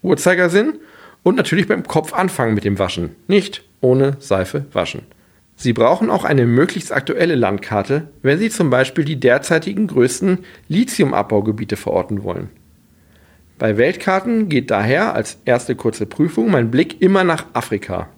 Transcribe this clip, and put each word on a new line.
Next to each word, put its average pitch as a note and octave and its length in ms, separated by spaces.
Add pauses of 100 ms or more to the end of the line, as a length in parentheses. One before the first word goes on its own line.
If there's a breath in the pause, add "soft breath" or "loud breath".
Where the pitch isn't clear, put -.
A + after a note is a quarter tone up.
Uhrzeigersinn F3+ 720 (500 loud breath)
und F#3 120
natürlich E3 320
beim F#3 160
Kopf - 300
anfangen F3 400
mit G2+ 100
dem G2+ 160
Waschen. F2 360 (120)
Nicht G3 360 (180)
ohne C3+ 380
Seife G2 540
waschen. - 300 (520 soft breath)
Sie A#2+ 180
brauchen D#3+ 360
auch - 140
eine C#3 240
möglichst A#2+ 440
aktuelle E3 440
Landkarte, A2 720 (160)
wenn C#3 160
Sie A3 100
zum E3+ 200
Beispiel C3 360
die D3 140
derzeitigen D#3+ 680
größten E3+ 520 (300 loud breath)
Lithiumabbaugebiete A2 1040
verorten G2 480
wollen. F#2 260 (1080 soft breath)
Bei A2 180
Weltkarten F#3+ 720
geht D3 220
daher B2 420
als - 320
erste A#2+ 300
kurze A2 320
Prüfung A3 420
mein A#2+ 220
Blick - 280
immer F#3+ 240
nach E3 300
Afrika. G2 640